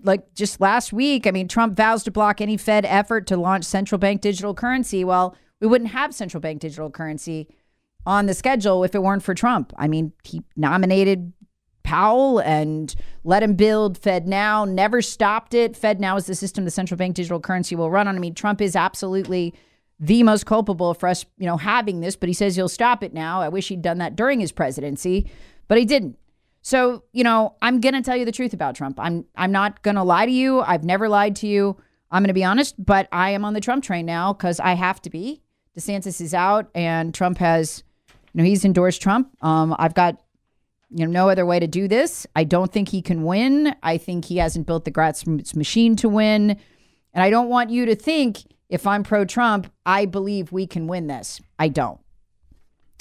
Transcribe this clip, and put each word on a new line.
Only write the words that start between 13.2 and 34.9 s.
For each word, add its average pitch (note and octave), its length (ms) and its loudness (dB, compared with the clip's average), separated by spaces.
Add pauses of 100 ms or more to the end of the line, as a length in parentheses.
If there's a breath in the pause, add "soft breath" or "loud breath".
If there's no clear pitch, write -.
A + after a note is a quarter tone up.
let F#3+ 200 4
him G#3+ 100 2
build G#3+ 480 2
FedNow, G3+ 680 0
never G#3 340 2
stopped G#3+ 520 -2
it. A#3 200 2
FedNow G3 440 0
is F#3+ 80 -4
the F#3+ 100 -6
system F#3+ 300 -6
the E3+ 60 -4
central F3+ 260 -4
bank F3+ 180 -4
digital F3 240 -4
currency F3+ 360 -4
will E3 160 -2
run G3+ 160 2
on. G3 80 -4
I F3+ 40 -4
mean, F3 140 -6
Trump G#3 280 -2
is F#3 140 -2
absolutely F#3 800 -2 (460 soft breath)
the G#3+ 240 4
most G#3+ 240 4
culpable F#3 480 0
for F3+ 120 -2
us, F3+ 180 -2 (120)
you F#3 80 -6
know, E3+ 120 0
having G#3 420 -2
this, F3+ 160 -4
but F3 140 -4
he F3+ 40 0
says G3 220 0
he'll F#3 120 0
stop A#3 360 0
it F3 100 -10
now. D#3+ 280 -4
I D3+ 80 -2
wish F#3 180 -6
he'd F3+ 140 -8
done F3 180 -2
that E3+ 160 -6
during B3 240 0
his F#3 120 -4
presidency, D3 760 -4 (380 soft breath)
but G#3+ 100 4
he A#3+ 80 4
didn't. G#3+ 320 0 (440)
So, B3 500 0
you B3 120 0
know, A3+ 380 2
I'm A#3+ 180 2
gonna C4 220 0
tell B3 140 -2
you B3 100 -2
the A#3 60 -4
truth B3 220 -4
about C#3+ 220 -4
Trump. C#3 240 -8
I'm, E3+ 260 -4 (100)
I'm F#3 160 -2
not G3+ 300 -2
gonna G3+ 220 0
lie F3+ 220 4
to B3+ 60 0
you. C4 300 2
I've E3+ 220 0
never G3 260 0
lied G#3 280 2
to G#3+ 100 -6
you. G3+ 280 0 (360 soft breath)
I'm F#3+ 120 2
gonna G3 100 2
be F#3 100 2
honest, A#3 400 0
but G3 280 4
I F#3 200 0
am G3+ 140 -4
on G#3 80 -4
the G#3+ 80 -4
Trump B3 220 -2
train F3 220 -4
now E3+ 280 -2
'cause F3 260 -2
I F3+ 140 2
have F#3 300 -2